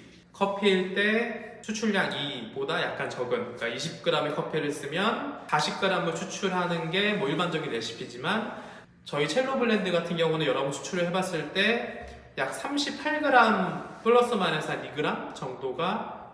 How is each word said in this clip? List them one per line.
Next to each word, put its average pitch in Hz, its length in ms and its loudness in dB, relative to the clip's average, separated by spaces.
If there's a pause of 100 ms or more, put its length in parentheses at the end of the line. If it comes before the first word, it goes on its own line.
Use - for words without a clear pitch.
(320)
커피일 196 640 2
때 214 680 0
추출량 196 520 0
이보다 139 680 -4
약간 131 280 -2
적은, 127 180 -4 (280)
그러니까 117 120 -4
이십 135 340 -6
그램의 147 320 0
커피를 156 380 -2
쓰면 190 760 -2
사십 - 340 0
그램을 170 340 2
추출하는 175 760 -2
게 202 240 2
뭐 147 140 0
일반적인 160 420 0
레시피지만 127 840 -4 (500)
저희 147 240 0
첼로 262 300 2
블렌드 208 340 2
같은 170 240 0
경우는 160 300 2
여러 135 160 2
번 143 100 0
추출을 175 340 -2
해봤을 170 460 -2
때 214 480 0 (380)
약 135 160 -2
삼십팔 285 680 -2
그램 220 600 6 (200)
플러스 240 320 6
마이너스 160 360 0
한 - 140 -4
이 - 80 -10
그램 151 420 -2
정도가 135 1000 -4